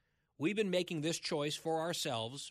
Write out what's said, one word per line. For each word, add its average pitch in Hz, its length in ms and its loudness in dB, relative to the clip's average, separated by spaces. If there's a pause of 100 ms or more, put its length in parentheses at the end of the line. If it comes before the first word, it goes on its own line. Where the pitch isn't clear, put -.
(380)
we've 190 180 2
been 208 140 2
making 175 320 2
this 160 180 0
choice 151 340 0
for 160 280 0
ourselves 135 680 -2